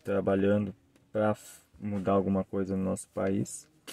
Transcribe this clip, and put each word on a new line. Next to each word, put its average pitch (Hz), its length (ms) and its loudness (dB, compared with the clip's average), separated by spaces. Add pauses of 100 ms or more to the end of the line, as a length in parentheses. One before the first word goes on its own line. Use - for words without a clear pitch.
trabalhando 98 720 2 (360)
pra 107 220 2
f-, - 280 -14 (180)
mudar 98 340 -2
alguma 95 300 2
coisa 98 320 -4
no 95 80 -2
nosso 95 260 -4
país, 98 600 -4 (240)